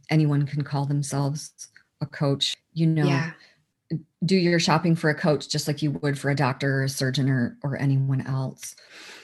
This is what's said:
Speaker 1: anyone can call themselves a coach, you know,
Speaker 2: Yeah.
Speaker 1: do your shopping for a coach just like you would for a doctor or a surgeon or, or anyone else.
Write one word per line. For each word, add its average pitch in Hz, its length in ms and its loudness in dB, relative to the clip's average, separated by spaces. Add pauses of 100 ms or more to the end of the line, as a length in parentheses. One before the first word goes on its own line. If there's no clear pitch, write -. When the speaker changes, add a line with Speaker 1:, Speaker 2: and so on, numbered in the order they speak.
Speaker 1:
anyone 147 380 4
can 147 160 -4
call 143 220 -4
themselves 143 840 -4 (320)
a 143 60 -6
coach, 139 500 -2 (180)
you 165 140 2
know, 156 180 4
Speaker 2:
Yeah. 143 260 2 (920)
Speaker 1:
do 185 140 4
your 175 220 4
shopping 165 360 4
for 165 140 0
a 147 60 2
coach 151 340 0
just - 180 -4
like 147 140 -2
you 151 100 0
would 139 260 -2
for 139 120 -4
a 143 60 2
doctor 135 440 0
or 135 40 0
a 135 60 -2
surgeon 135 400 0
or, 127 340 0
or 139 120 -6
anyone 135 460 0
else. - 540 -6 (480)